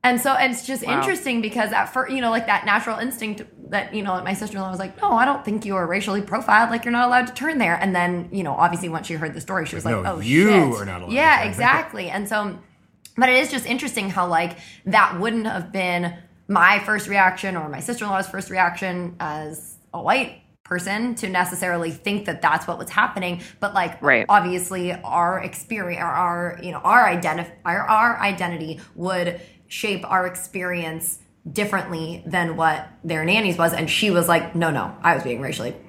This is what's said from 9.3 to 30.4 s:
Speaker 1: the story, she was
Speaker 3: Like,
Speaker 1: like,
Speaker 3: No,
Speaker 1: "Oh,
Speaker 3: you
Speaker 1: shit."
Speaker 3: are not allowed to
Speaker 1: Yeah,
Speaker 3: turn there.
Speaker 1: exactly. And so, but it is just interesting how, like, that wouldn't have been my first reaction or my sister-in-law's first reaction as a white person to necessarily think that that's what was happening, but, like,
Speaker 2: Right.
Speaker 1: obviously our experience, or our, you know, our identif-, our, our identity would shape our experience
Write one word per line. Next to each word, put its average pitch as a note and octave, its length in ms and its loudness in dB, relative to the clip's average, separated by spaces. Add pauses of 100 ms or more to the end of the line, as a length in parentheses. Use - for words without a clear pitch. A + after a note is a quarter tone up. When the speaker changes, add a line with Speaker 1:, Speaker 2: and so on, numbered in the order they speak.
Speaker 1:
the D#3+ 60 -10
story, F#3 260 -4
she - 80 -8
was - 100 -8
Speaker 3:
Like, A2+ 120 0
Speaker 1:
like, - 80 -4
Speaker 3:
No, G2+ 100 -2
Speaker 1:
"Oh, - 60 -8
Speaker 3:
you C#3+ 280 6
Speaker 1:
shit." D3 320 6
Speaker 3:
are G2+ 60 -6
not F2+ 160 -8
allowed F2 80 -8
to A3+ 40 -2
Speaker 1:
Yeah, D4+ 200 4
Speaker 3:
turn A#3 80 4
there. A3 80 -2
Speaker 1:
exactly. A#3 600 0
And G3+ 180 -4
so, G#3 300 -4 (580)
but B3+ 120 6
it B3+ 80 6
is C4+ 140 2
just C4+ 160 -4
interesting A#3+ 420 -4
how, F3+ 180 0
like, F3 300 0 (300)
that F#3+ 340 6
wouldn't A3 260 -2
have F#3 260 -6
been F3 420 -2 (320)
my G3 320 6
first G3+ 300 -2
reaction F#3+ 480 2
or D#3 120 -6
my C#3 120 -8
sister-in-law's G3 480 -4
first F#3 220 -8
reaction F3+ 680 -2
as D#3 540 -8 (180)
a - 80 -10
white A3 400 0 (240)
person G3+ 520 -2
to G#3 120 -6
necessarily F3 600 -2
think G3+ 360 -4
that D3+ 140 -6
that's D#3+ 260 2
what E3+ 120 -6
was - 100 -12
happening, F3+ 520 -2 (200)
but, G3+ 140 -4
like, F3 260 -2
Speaker 2:
Right. B2+ 300 4
Speaker 1:
obviously F3+ 600 2
our F3 480 0
experience, G3 640 -8
or F3 40 -2
our, F3 560 -2
you F3 100 -10
know, D3+ 60 -8
our A3+ 280 6
identif-, E3+ 440 0 (160)
our, F3+ 140 0
our A3 400 2
identity F3 600 -4 (140)
would F3 460 -2 (260)
shape - 440 -4
our F#3 160 2
experience F3+ 920 -6 (320)